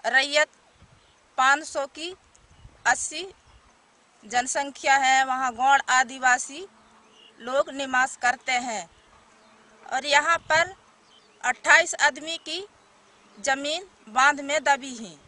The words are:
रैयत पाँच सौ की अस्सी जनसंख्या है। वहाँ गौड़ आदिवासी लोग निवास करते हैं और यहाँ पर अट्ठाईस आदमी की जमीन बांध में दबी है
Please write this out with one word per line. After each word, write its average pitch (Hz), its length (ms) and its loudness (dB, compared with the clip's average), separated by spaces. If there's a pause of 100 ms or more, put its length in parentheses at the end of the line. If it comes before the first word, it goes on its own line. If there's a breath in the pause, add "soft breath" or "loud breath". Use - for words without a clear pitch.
रैयत 285 420 2 (880)
पाँच 277 260 2
सौ 285 240 -6
की 330 260 -12 (720)
अस्सी 311 400 -2 (960)
जनसंख्या 269 720 0
है। 269 300 2
वहाँ 262 280 -2
गौड़ 269 260 4 (120)
आदिवासी 254 760 0 (760)
लोग 262 340 -2
निवास 262 480 -2
करते 254 300 -2 (100)
हैं 220 220 -6 (1040)
और 262 200 -6
यहाँ 294 320 2 (120)
पर 339 240 2 (680)
अट्ठाईस 294 580 4
आदमी 302 380 -2
की 349 260 -10 (720)
जमीन 285 500 -4 (220)
बांध 277 320 2
में 277 220 -2
दबी 269 320 0
है 196 200 -14 (120)